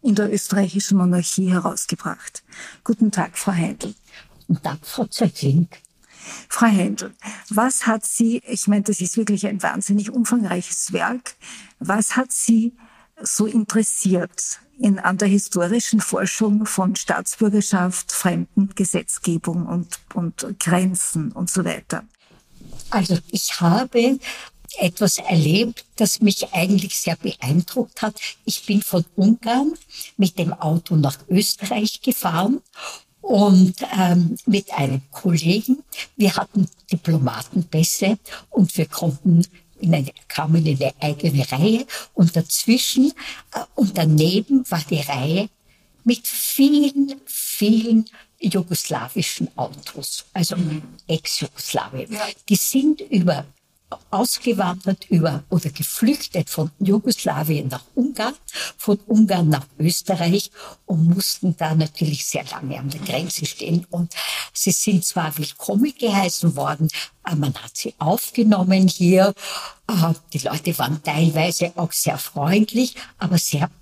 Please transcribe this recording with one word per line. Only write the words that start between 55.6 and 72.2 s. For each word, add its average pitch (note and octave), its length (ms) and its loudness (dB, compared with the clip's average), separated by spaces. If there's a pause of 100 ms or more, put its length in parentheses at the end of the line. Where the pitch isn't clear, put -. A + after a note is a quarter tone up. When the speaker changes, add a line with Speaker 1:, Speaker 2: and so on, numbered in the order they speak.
Speaker 2:
geflüchtet - 800 -2
von D#3 280 -4
Jugoslawien D#3 880 0
nach B2+ 160 -10 (100)
Ungarn, B3 400 -2 (420)
von G3+ 300 0
Ungarn G3 420 4
nach C#3+ 180 0 (120)
Österreich F3 720 0 (360)
und E3 220 4
mussten F3+ 480 0
da D#3+ 180 0
natürlich D#3 520 0
sehr - 240 -6
lange - 280 -10
an C3+ 120 -8
der D#3 100 -12
Grenze D#3 460 -6
stehen. - 440 -2
Und F3 220 -4 (400)
sie - 200 0
sind G3 340 2
zwar D#3 320 -4
willkommen G#3 600 -2
geheißen F#3+ 560 0
worden, C#3+ 340 -2 (340)
aber E3+ 140 -4
man C#3+ 180 -2
hat - 220 -14
sie - 220 -8
aufgenommen F#3+ 920 2
hier. F#3 460 4 (540)
Äh, E3+ 240 2 (220)
die D3 120 -4
Leute E3 320 -4
waren C#3+ 240 -4
teilweise E3 720 0
auch E3+ 160 -4
sehr - 260 -2
freundlich, G#3+ 760 0 (240)